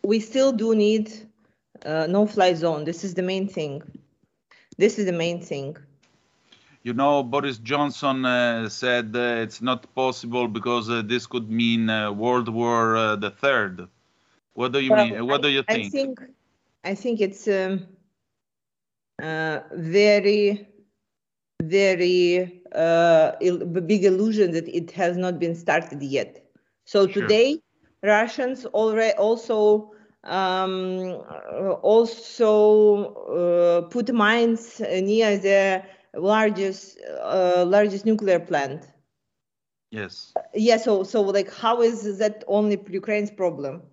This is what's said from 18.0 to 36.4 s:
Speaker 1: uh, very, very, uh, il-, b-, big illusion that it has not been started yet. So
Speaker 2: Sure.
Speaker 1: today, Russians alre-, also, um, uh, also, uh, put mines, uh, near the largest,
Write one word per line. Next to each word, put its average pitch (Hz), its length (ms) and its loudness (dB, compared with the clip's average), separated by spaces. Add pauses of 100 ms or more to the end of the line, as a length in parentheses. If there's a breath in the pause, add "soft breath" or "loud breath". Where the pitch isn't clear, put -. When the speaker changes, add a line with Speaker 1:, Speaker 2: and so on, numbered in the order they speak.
Speaker 1:
uh, 160 380 -4 (140)
very, 202 960 2 (920)
very, 180 1040 2 (100)
uh, 165 680 4
il-, 180 240 0
b-, 175 160 -4
big 180 220 0
illusion 202 480 2
that 165 160 -4
it 170 240 -6
has 175 260 -2
not 180 220 -2
been 170 140 -2
started 165 480 -2
yet. 135 420 -6 (420)
So 202 200 2
Speaker 2:
Sure. 196 160 -2
Speaker 1:
today, 233 380 2 (420)
Russians 240 720 0
alre-, 220 460 2
also, 214 720 2 (320 loud breath)
um, 185 1080 -4
uh, 123 440 -6 (100)
also, 214 1300 4
uh, 175 760 2
put 240 220 -4
mines, 226 680 2
uh, 185 220 -2
near 208 340 2
the 196 460 2 (320 loud breath)
largest, 196 840 0 (220)